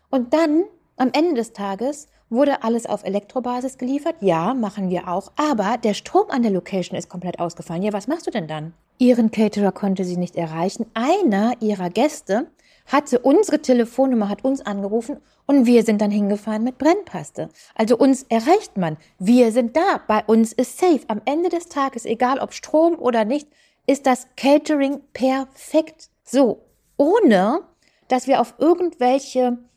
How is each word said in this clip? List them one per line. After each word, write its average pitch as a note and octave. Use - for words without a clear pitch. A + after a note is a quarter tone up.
Und B3
dann, D#4+
am B3+
Ende D#4
des A3+
Tages, G3+
wurde C4+
alles A3+
auf -
Elektrobasis B3
geliefert. C#4+
Ja, F3+
machen G3+
wir F3
auch. F3+
Aber B3+
der A3
Strom G4+
an C4
der A3+
Location F3+
ist -
komplett F3
ausgefallen. E3+
Ja, G#3
was G3+
machst E4
du F4+
denn F3
dann? D#3
Ihren A#3+
Caterer G3+
konnte G3
sie F3+
nicht F3+
erreichen. E3+
Einer B3
ihrer G3
Gäste B3+
hatte C#4
unsere D4+
Telefonnummer, A#3+
hat G3+
uns C4+
angerufen G#3
und C#4
wir A#3+
sind G#3+
dann G#3
hingefahren G#3
mit B3+
Brennpaste. C#4
Also A3+
uns C4
erreicht B3+
man. D#3+
Wir A#3
sind A#3
da. E4
Bei G#3+
uns A3+
ist -
safe. E4
Am G#3
Ende E4
des E4+
Tages, C4+
egal B3
ob -
Strom D#4+
oder A#3
nicht, C#4+
ist C#4
das C4
Catering C#4+
perfekt. C4
So, B3
ohne C#4+
dass B3+
wir C4
auf A#3
irgendwelche C4+